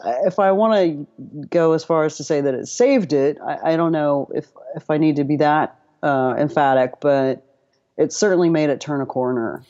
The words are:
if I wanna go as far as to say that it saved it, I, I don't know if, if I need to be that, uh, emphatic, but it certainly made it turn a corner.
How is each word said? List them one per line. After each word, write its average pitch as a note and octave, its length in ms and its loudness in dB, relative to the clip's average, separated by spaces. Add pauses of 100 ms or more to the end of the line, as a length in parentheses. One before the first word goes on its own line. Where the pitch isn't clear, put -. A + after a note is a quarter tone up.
(240)
if F#3 140 -2
I F#3+ 140 4
wanna F#3+ 520 0 (460)
go E3 220 2
as D#3+ 100 0
far D#3+ 220 0
as D3+ 140 -4
to D3 60 -10
say D3+ 160 0
that C#3 140 0
it A#2 140 -8
saved A#3+ 440 2
it, C#3+ 320 2
I, D#3+ 280 -2
I E3 40 2
don't E3 140 2
know D3 420 0
if, - 140 -6 (300)
if - 120 -14
I D3+ 100 0
need D#3 180 2
to C#3+ 80 0
be D3 140 0
that, D3+ 380 0 (280)
uh, C3 340 0
emphatic, C#3 640 0
but C3+ 440 0 (520)
it - 160 0
certainly F3+ 360 2
made D#3 220 2
it B2+ 100 -2
turn C#3+ 200 -6
a C3 60 -4
corner. B2+ 640 -4